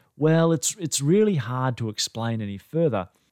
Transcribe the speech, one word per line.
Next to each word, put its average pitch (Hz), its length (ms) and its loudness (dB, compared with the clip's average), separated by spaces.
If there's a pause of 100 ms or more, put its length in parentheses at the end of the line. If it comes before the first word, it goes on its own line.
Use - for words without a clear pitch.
(160)
"Well, 165 360 4
it's, - 240 -2
it's 160 260 -6
really 196 340 4
hard 127 420 -2
to 113 120 -4
explain 113 500 -4
any 101 160 -6
further," 120 540 -2 (220)